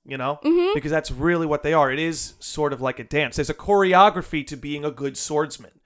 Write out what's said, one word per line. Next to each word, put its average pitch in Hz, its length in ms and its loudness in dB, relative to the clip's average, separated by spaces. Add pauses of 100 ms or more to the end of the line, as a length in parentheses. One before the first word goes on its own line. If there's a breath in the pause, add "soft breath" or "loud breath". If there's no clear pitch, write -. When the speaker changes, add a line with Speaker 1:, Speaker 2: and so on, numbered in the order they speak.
Speaker 1:
You 135 120 -10
know? 135 280 -4
Speaker 2:
Mm-hmm. 349 300 2
Speaker 1:
Because 262 160 -4
that's 156 200 -2
really 165 360 0
what 147 160 0
they 156 120 -2
are. 143 160 4
It 135 80 -2
is 160 400 -4
sort 147 340 -4
of 123 80 -6
like 131 180 -4
a 120 60 -12
dance. 143 320 -2
There's 147 140 -2
a 147 40 -6
choreography 185 920 4
to 147 100 -12
being 147 280 -8
a 151 60 -4
good 139 260 -6
swordsman. 151 560 -4 (140)